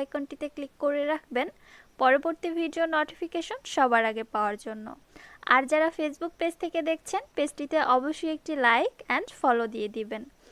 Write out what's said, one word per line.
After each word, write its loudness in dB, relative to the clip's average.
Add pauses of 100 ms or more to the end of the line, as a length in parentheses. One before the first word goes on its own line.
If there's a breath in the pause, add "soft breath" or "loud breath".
আইকনটিতে -8
ক্লিক -10 (100)
করে 0 (100)
রাখবেন -4 (520 soft breath)
পরবর্তী 2 (120)
ভিডিও -2 (120)
নোটিফিকেশন -4 (160)
সবার 4
আগে -6 (100)
পাওয়ার 0
জন্য। -12 (680 loud breath)
আর 8
যারা 4 (100)
Facebook -4
পেজ 0 (100)
থেকে -4 (100)
দেখছেন, -4 (140)
পেজটিতে -2 (180)
অবশ্যই -2
একটি -8 (140)
like 2 (160)
and -2 (140)
follow 4
দিয়ে -6
দিবেন। -8 (300 soft breath)